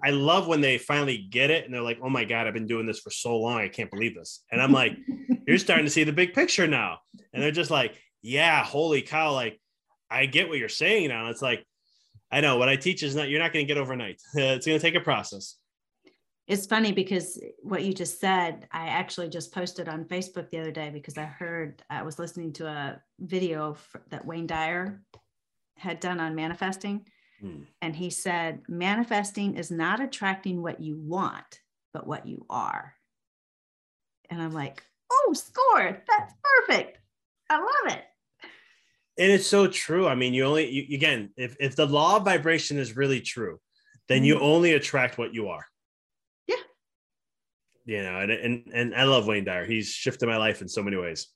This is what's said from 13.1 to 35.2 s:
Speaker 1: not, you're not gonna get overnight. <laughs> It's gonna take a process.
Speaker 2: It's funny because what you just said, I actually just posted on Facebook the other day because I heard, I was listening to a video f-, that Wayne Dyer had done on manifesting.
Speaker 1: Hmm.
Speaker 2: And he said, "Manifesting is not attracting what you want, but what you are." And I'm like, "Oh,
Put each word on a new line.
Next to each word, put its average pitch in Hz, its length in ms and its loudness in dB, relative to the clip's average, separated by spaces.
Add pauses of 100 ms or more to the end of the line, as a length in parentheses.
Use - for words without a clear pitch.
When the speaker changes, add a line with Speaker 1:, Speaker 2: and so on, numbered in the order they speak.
Speaker 1:
not, 147 140 -2
you're 147 100 2
not 165 120 0
gonna 151 140 0
get 143 140 0
overnight. 123 480 -6
<laughs> - 80 -8
It's 135 320 2
gonna 156 100 4
take 160 160 2
a 175 80 2
process. 101 560 -4 (880)
Speaker 2:
It's 196 220 -2
funny 220 240 4
because 185 500 -2 (220)
what 175 200 -4
you 190 100 0
just 180 260 -6
said, 180 520 0
I 165 180 -8
actually 175 400 -4
just 165 220 -10
posted 180 380 -8
on 160 160 -8
Facebook 180 460 -8
the 165 80 -6
other 160 120 -6
day 151 200 -8
because 147 260 -14
I 151 80 -6
heard, 165 640 -8
I 139 140 -8
was 151 160 -10
listening 165 340 -10
to 160 140 -10
a 147 340 -8 (180)
video 165 520 -2
f-, - 240 -16 (140)
that - 180 -12
Wayne 165 180 -6
Dyer 170 560 -4 (760)
had 170 220 -8
done 180 200 -4
on 160 160 -4
manifesting. 190 720 -6 (340)
Speaker 1:
Hmm. 143 220 -12 (180)
Speaker 2:
And 160 140 -6
he 180 140 -6
said, 170 600 -4
"Manifesting 202 880 0
is - 140 -6
not 170 280 0
attracting 190 640 -4
what 165 180 -6
you 156 180 -8
want, 160 600 -6 (320)
but - 160 -12
what 143 200 -6
you - 220 -12
are." - 440 -6 (1400)
And 170 120 -8
I'm 160 120 -6
like, 147 300 -8 (280)
"Oh, 494 220 4